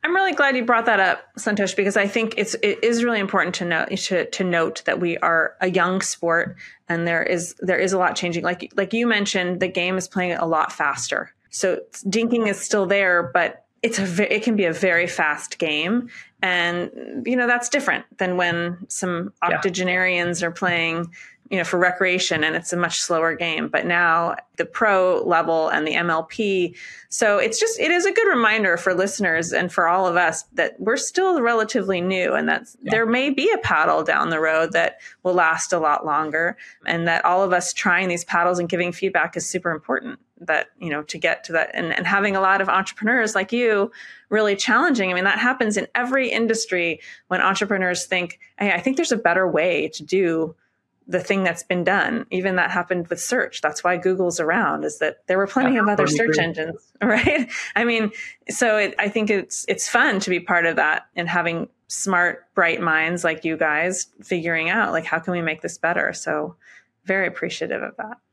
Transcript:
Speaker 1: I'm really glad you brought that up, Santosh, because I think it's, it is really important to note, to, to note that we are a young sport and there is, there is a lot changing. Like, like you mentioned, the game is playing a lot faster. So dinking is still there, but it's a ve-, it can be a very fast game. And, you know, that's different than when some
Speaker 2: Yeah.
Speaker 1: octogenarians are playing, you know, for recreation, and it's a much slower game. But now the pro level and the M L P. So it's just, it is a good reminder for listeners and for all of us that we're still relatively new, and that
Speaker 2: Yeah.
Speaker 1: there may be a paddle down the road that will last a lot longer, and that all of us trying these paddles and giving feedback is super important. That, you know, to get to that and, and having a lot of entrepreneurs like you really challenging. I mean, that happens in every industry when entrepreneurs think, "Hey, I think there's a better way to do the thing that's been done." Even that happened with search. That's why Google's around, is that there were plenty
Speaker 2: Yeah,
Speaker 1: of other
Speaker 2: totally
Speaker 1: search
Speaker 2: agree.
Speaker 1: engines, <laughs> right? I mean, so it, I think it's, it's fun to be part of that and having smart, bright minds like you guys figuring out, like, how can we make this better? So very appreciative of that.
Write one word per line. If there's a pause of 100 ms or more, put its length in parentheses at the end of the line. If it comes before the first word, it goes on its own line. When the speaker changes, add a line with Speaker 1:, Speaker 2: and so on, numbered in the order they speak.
Speaker 1:
I'm
really
glad
you
brought
that
up, (140)
Santosh,
because
I
think
it's,
it
is
really
important
to
note,
to,
to
note
that
we
are
a
young
sport (320)
and
there
is,
there
is
a
lot
changing.
Like,
like
you
mentioned,
the
game
is
playing
a
lot
faster. (160)
So (260)
dinking
is
still
there,
but (180)
it's
a
ve-,
it
can
be
a
very
fast
game. (320)
And,
you
know,
that's
different (140)
than
when
some (100)
Speaker 2:
Yeah.
Speaker 1:
octogenarians
are
playing, (380)
you
know,
for
recreation,
and
it's
a
much
slower
game.
But
now (200)
the
pro
level
and
the
M
L
P. (320)
So
it's
just,
it
is
a
good
reminder
for
listeners
and
for
all
of
us (100)
that
we're
still
relatively
new,
and
that (180)
Speaker 2:
Yeah.
Speaker 1:
there
may
be
a
paddle
down
the
road
that (240)
will
last
a
lot
longer, (260)
and
that
all
of
us
trying
these
paddles
and
giving
feedback
is
super
important. (240)
That, (100)
you
know,
to
get
to
that
and,
and
having
a
lot
of
entrepreneurs
like
you (380)
really
challenging.
I
mean,
that
happens
in
every
industry (260)
when
entrepreneurs
think, (180)
"Hey,
I
think
there's
a
better
way
to
do (540)
the
thing
that's
been
done."
Even
that
happened
with
search.
That's
why
Google's
around,
is
that
there
were
plenty
Speaker 2:
Yeah,
Speaker 1:
of
other
Speaker 2:
totally
Speaker 1:
search
Speaker 2:
agree.
Speaker 1:
engines,
<laughs>
right? (240)
I
mean, (360)
so
it,
I
think
it's,
it's
fun
to
be
part
of
that (100)
and
having (200)
smart, (100)
bright
minds
like
you
guys (160)
figuring
out,
like,
how
can
we
make
this
better?
So (520)
very
appreciative
of
that. (140)